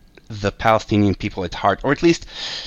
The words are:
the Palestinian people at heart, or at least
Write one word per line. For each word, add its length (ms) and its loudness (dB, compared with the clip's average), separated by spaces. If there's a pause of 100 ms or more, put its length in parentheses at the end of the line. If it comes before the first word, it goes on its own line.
(300)
the 220 -4
Palestinian 640 2
people 280 -6
at 120 -8
heart, 280 0
or 80 0
at 120 0
least 240 2 (400)